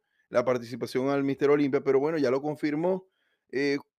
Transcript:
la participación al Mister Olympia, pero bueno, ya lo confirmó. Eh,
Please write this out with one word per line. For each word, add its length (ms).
la 160
participación 640
al 160
Mister 260
Olympia, 320
pero 160
bueno, 180
ya 140
lo 100
confirmó. 680
Eh, 280